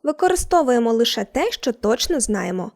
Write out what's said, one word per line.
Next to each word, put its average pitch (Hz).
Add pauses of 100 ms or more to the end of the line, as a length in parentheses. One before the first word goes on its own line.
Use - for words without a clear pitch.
Використовуємо 294
лише 226
те, 349
що -
точно 233
знаємо. 185